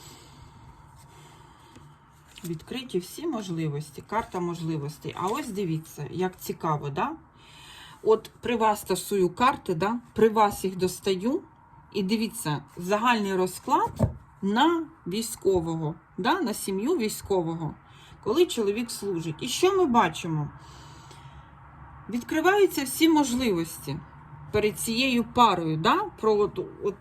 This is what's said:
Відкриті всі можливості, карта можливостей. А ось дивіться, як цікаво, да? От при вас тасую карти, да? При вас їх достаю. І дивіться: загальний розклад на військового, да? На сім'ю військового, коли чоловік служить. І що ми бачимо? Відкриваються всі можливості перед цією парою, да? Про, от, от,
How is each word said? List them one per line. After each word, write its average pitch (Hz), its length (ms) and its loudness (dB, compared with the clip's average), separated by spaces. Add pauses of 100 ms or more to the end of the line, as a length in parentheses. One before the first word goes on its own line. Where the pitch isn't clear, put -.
(2500)
Відкриті 185 560 -6
всі 269 280 -8
можливості, 165 800 -4
карта 214 300 -2
можливостей. 160 760 -6
А 180 100 -2
ось 262 200 -4
дивіться, 160 640 -6
як 185 280 -4
цікаво, 151 500 -4
да? 196 220 -2 (920)
От 220 280 2 (100)
при 233 140 -2
вас 214 280 2
тасую 185 460 0
карти, 247 460 2
да? 208 240 0 (140)
При 220 160 6
вас 208 340 2
їх 190 140 -4
достаю. 190 640 0 (520)
І 202 100 -2
дивіться: 190 600 -2 (140)
загальний 208 580 2
розклад 247 560 0 (500)
на 294 460 2 (200)
військового, 170 880 -2 (220)
да? 285 240 0
На 226 120 0
сім'ю 220 440 -2
військового, 170 800 -2 (480)
коли 302 220 4
чоловік 226 460 -2
служить. 165 480 -4
І 254 80 -6
що 381 300 2
ми 359 80 4
бачимо? 165 640 2 (1600)
Відкриваються 320 720 2
всі 311 260 4
можливості 233 880 2 (520)
перед 208 280 0
цією 240 440 0
парою, 180 540 4
да? 262 260 2 (160)
Про, 220 180 4
от, 202 220 0 (240)
от, 202 180 -4